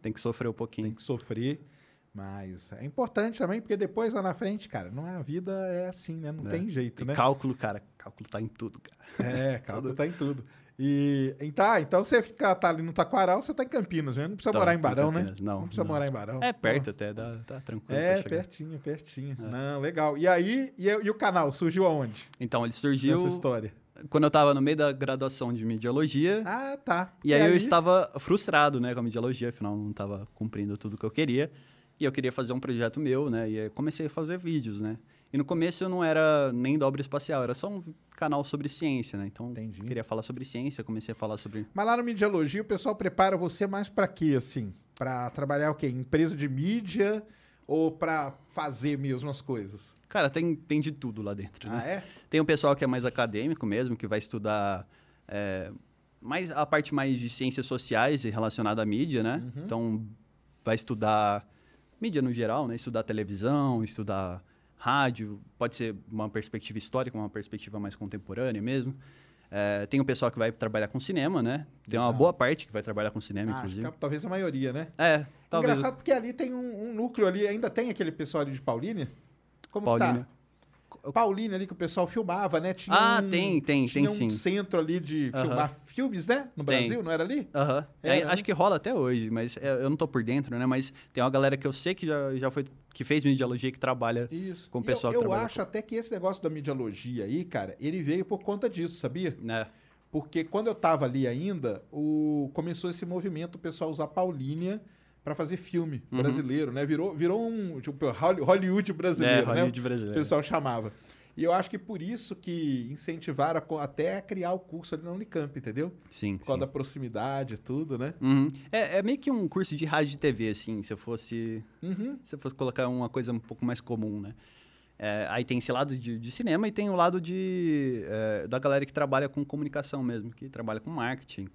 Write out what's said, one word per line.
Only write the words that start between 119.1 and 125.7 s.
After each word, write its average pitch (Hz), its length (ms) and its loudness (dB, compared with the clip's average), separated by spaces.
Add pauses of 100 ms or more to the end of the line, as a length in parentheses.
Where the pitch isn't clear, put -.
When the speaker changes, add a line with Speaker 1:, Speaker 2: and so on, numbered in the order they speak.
Speaker 1:
que - 100 -2
um 220 180 2
curso 185 280 -2
de 156 100 -2
rádio 151 300 2
e - 20 -12
T 143 140 2
V, 110 180 -2
assim, 107 320 -4
se - 100 -12
eu 104 60 -4
fosse, 113 640 -6 (200)
Speaker 2:
Uhum. 208 420 -4
Speaker 1:
se - 100 -14
eu 139 40 -12
fosse 135 160 -8
colocar 131 320 0
uma 123 200 -2
coisa 123 240 -4
um 117 80 -2
pouco - 240 -8
mais 120 160 -2
comum, 107 400 -4
né? 101 140 -10 (720)
É, 104 280 -2
aí 120 120 0
tem 123 140 -2
esse 120 140 -2